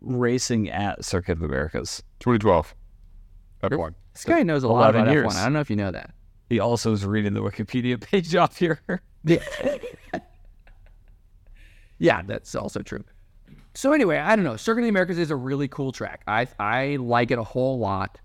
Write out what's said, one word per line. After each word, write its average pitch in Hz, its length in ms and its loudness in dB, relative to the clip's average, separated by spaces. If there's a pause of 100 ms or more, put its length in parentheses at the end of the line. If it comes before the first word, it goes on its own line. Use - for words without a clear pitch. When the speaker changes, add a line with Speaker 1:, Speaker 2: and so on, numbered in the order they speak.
Speaker 1:
racing 123 680 0
at 98 340 -4
Circuit 90 280 -2
of 82 100 -4
Americas? 67 580 -4 (180)
Speaker 2:
Twenty 120 200 2
twelve. 101 340 4 (880)
F 101 120 -2
one. 82 200 -4 (200)
Speaker 3:
This - 120 -18
guy 330 160 4
knows 156 220 2
a 127 40 0
lot 117 120 4 (160)
Speaker 1:
Eleven - 60 4
Speaker 3:
about - 120 4
Speaker 1:
years. 147 140 4
Speaker 3:
F 104 60 -2
one. - 40 -4
I 92 60 2
don't 127 100 2
know 151 60 0
if 147 100 -4
you 110 60 -2
know 101 160 -2
that. - 200 -12 (380)
Speaker 1:
He 117 100 2
also 113 320 0
is 101 140 0
reading 104 300 0
the 104 60 -2
Wikipedia 117 600 -4
page 170 340 -2
off 170 220 2
here. 160 300 0
<laughs> 180 140 -4 (220)
Speaker 3:
Yeah. 160 200 4 (2500)
Yeah, 117 240 4
that's 107 320 -10
also 107 260 -8
true. - 220 -12 (680)
So 269 200 0
anyway, 202 240 2
I 160 180 2
don't 208 80 2
know. 127 140 -2
Circuit 226 240 -2
of - 40 0
the 233 40 0
Americas 185 280 0
is 165 140 -2
a 156 40 -2
really 135 320 -2
cool 135 240 -6
track. - 360 -10
I, 113 200 0 (120)
I 127 380 -2
like 120 340 0
it 127 80 2
a 113 40 -4
whole 127 360 -2
lot. 98 460 -4